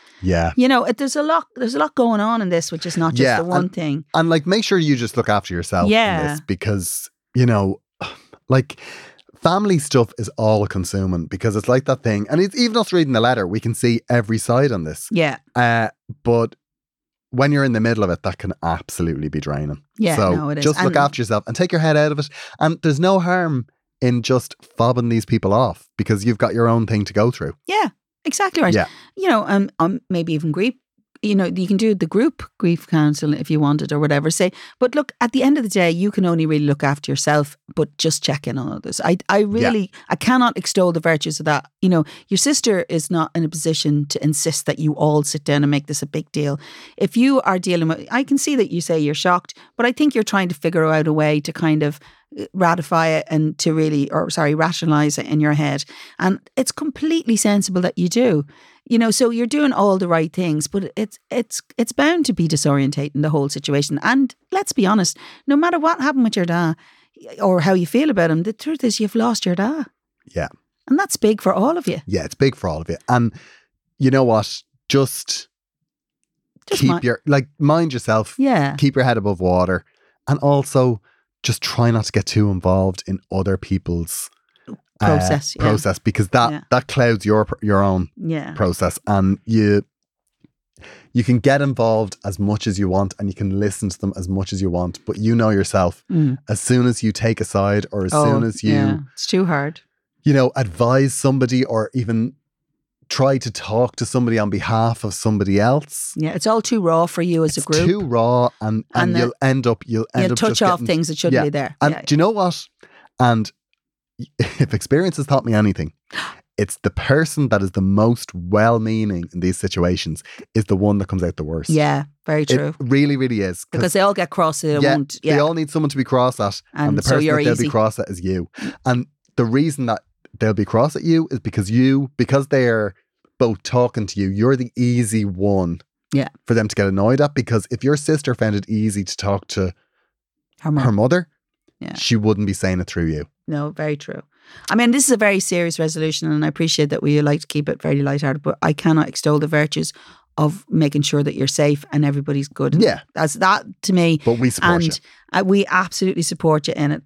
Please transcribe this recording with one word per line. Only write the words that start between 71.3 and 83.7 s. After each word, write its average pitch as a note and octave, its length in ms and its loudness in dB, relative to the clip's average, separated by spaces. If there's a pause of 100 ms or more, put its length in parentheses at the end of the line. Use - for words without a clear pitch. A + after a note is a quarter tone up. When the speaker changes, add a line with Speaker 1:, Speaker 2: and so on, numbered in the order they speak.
Speaker 2:
for F#3 140 0
all F#3+ 240 0
of C#4 100 -6
you. - 180 -6
Speaker 1:
Yeah, F2 180 -4
it's - 100 -12
big C3+ 200 0
for - 140 -6
all D#2+ 140 -4
of - 80 -10
you. E2 80 -6 (100)
And A#2+ 240 2 (640)
you C3 120 2
know C3+ 140 4
what? A2 380 0 (280)
Just - 580 -2 (1200)
Speaker 2:
Just - 160 -2
Speaker 1:
keep C3 80 4
Speaker 2:
mi- E3+ 120 0
Speaker 1:
your, A#2+ 240 0
like, C#3 220 2 (100)
mind D#3 360 2
yourself. A2 440 0
Speaker 2:
Yeah. E3+ 380 2
Speaker 1:
Keep C#3 200 2
your B2+ 100 4
head A#2+ 100 2
above G2 240 -2
water. F2+ 460 2 (420)
And C#3 120 2
also C#3 600 2 (420)
just - 200 -4
try A#2 280 2
not A2+ 140 0
to - 80 -10
get A2 140 0
too G#2 240 2
involved F#2 560 0
in F#2+ 120 -4 (140)
other F#2+ 240 0
people's, - 720 -4 (720)